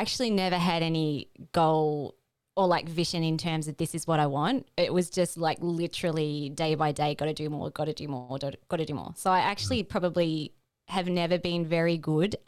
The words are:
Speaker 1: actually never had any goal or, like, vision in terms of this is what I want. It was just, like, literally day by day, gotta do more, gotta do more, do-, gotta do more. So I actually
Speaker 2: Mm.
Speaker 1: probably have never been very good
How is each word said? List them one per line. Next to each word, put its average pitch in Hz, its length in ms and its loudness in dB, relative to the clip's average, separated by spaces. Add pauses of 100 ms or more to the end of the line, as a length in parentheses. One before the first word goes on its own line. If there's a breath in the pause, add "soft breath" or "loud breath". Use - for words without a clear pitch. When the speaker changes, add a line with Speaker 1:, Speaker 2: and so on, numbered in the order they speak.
Speaker 1:
actually 233 280 -2
never 185 280 2
had 170 260 2
any 156 460 0 (220)
goal 156 640 2 (400)
or, 190 120 4
like, 170 220 2
vision 165 340 -2
in 160 140 2
terms 156 300 -2
of 151 100 -10
this 170 180 -4
is 160 120 -6
what 160 120 4
I 147 80 4
want. 151 400 0 (100)
It 170 160 2
was 180 160 2
just, - 280 0
like, 165 240 -2
literally 160 880 -2
day 156 260 0
by 151 160 2
day, 147 240 0
gotta 151 180 -2
do 151 160 -4
more, 147 220 -4
gotta 151 220 -4
do 151 140 -10
more, 131 320 -8
do-, 139 120 -6 (180)
gotta 165 160 -2
do 151 100 -6
more. 101 200 -8
So - 160 0
I 185 80 6
actually 202 440 0
Speaker 2:
Mm. - 60 -10
Speaker 1:
probably 170 640 0 (360)
have 185 180 -2
never 180 320 2
been 175 260 0
very 170 320 2
good 160 380 2 (120)